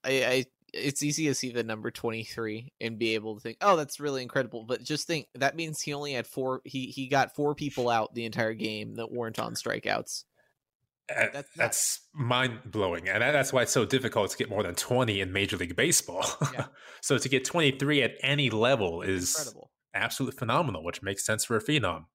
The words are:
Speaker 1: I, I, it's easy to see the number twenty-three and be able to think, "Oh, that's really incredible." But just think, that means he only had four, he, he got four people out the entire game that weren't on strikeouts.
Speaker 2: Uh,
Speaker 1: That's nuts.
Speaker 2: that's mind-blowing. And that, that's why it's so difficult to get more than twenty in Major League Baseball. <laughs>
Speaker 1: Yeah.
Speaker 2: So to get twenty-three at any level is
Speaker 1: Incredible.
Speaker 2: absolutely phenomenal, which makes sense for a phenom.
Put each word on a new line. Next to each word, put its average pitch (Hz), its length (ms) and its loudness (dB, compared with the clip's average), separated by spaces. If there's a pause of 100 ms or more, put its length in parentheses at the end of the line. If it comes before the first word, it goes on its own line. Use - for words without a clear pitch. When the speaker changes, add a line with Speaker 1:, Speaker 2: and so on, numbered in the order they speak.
Speaker 1:
I, 131 60 -2 (140)
I, 127 200 4 (280)
it's 135 300 -2
easy 147 240 0
to 139 80 2
see 131 180 -2
the 120 100 0
number 113 280 -4
twenty-three 113 880 -6
and 113 180 -6
be 113 160 2
able 107 220 -2
to 107 60 -16
think, 113 180 -10
"Oh, 196 160 6
that's 147 240 -4
really 139 220 -2
incredible." 120 440 -4
But 123 160 -2
just 147 240 -4
think, 160 280 -2
that 135 220 0
means 160 260 -6
he 147 120 -4
only 143 200 -6
had 120 120 -4
four, 131 380 -2
he, 131 220 -6
he 131 220 -8
got 135 260 4
four 147 200 0
people 131 360 0
out 113 240 2
the 117 100 -4
entire 113 300 0
game 107 400 -6
that 113 180 -6
weren't 117 260 -6
on 113 160 -4
strikeouts. - 720 -4 (840)
Speaker 2:
Uh, - 40 -4 (180)
Speaker 1:
That's - 20 -14
nuts. 139 220 -8
Speaker 2:
that's - 440 0 (120)
mind-blowing. 113 960 0
And 104 140 2
that, 131 100 4
that's 139 180 2
why 127 120 4
it's 113 100 2
so 117 140 4
difficult 113 440 2
to - 60 -6
get - 140 -4
more 101 120 0
than 87 120 -2
twenty 117 480 2
in 92 100 -2
Major 98 240 0
League 87 180 -4
Baseball. - 480 2 (180)
<laughs> 143 120 2
Speaker 1:
Yeah. 120 140 -4 (340)
Speaker 2:
So - 160 2
to 117 140 0
get 131 160 2
twenty-three 143 560 4
at 113 100 2 (100)
any 139 280 2
level 107 500 4
is 92 340 0
Speaker 1:
Incredible. 135 360 -6 (240)
Speaker 2:
absolutely 113 440 -2
phenomenal, 120 460 0
which - 180 -6
makes 98 220 -4
sense 110 220 0
for 117 100 2
a 104 80 0
phenom. 98 400 0 (100)